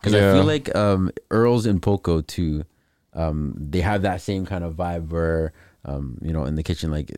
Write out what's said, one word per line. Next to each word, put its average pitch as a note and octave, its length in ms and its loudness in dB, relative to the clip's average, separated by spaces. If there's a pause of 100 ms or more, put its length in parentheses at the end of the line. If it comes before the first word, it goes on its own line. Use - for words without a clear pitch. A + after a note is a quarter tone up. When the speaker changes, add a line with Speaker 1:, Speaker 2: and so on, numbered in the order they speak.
Speaker 1:
'Cause G#2+ 120 2
I G#2 60 6
Speaker 2:
Yeah. G2 140 6
Speaker 1:
feel F#2+ 120 6
like, C3 300 0
um, G2 340 2 (220)
Earls A#2 340 4
and G2 160 2
Poco F2+ 400 2
too, D2+ 420 -2 (500)
um, D#2 440 -4
they D2 240 -2
have G2+ 220 2
that F#2+ 180 -2
same F#2+ 240 -4
kind F2 180 -6
of E2 120 -6
vibe F2 340 -4
where, E2 420 0 (320)
um, C#2+ 380 -8
you E2 100 -4
know, D2+ 140 -2
in D2+ 100 -2
the D#2 80 -2
kitchen, - 280 -4
like, D2+ 260 -4